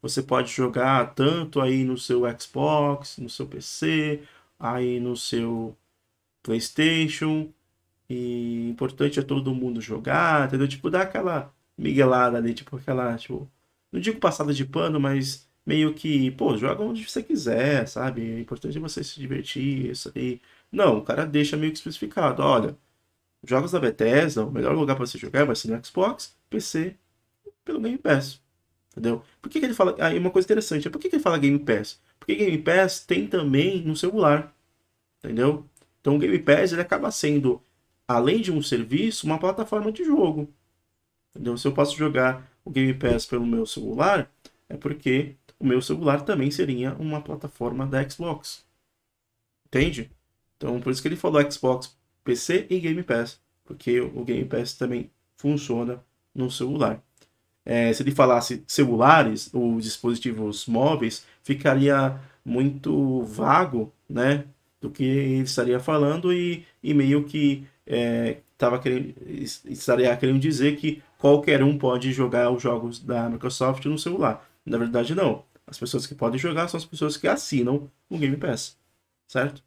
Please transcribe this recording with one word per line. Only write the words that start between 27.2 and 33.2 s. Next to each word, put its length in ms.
pelo 160
Game 180
Pass." 420
Entendeu? 300
Por 100
que 80
que 80
ele 80
fala, 260
aí 180
uma 120
coisa 160
interessante, 400
é 40
por 100
que 80
que 80
ele 60
fala 160
Game 200
Pass? 420
Porque 160
Game 240
Pass 460
tem 220